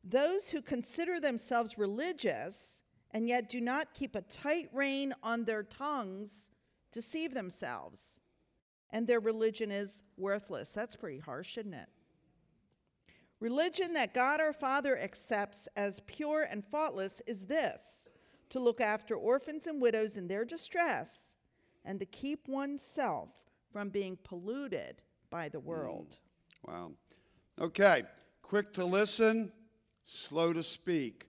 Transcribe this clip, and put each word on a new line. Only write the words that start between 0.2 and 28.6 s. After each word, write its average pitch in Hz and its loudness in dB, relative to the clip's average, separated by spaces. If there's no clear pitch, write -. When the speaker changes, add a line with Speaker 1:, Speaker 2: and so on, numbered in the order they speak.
Speaker 1:
who 285 -2
consider 330 -2
themselves 233 0
religious 202 -2
and 226 0
yet 240 2
do 247 -4
not 262 0
keep 262 -6
a 196 -2
tight 302 -2
rein 277 0
on 233 0
their 214 0
tongues 208 -6
deceive 285 -2
themselves, 123 -6
and 226 -2
their 233 6
religion 220 2
is 202 -4
worthless. 196 -4
That's 226 -6
pretty 147 -8
harsh, 143 -8
isn't 202 -8
it? 104 -12
Religion 330 2
that 262 2
God 269 4
our 311 4
Father 269 2
accepts 202 -2
as 202 -2
pure 302 0
and 208 -4
faultless 262 -2
is 190 -6
this, - -2
to 254 -4
look 240 4
after 214 2
orphans 277 0
and 302 -2
widows 220 4
in 185 -6
their 202 0
distress 320 -2
and 190 -6
to 190 -4
keep 285 -6
oneself 269 -2
from 202 -4
being 190 -2
polluted 185 -6
by 165 -4
the 147 -8
Speaker 2:
Mm. 131 -12
Speaker 1:
world. 143 -6
Speaker 2:
Wow. 85 -10
Okay. 170 8
Quick 208 0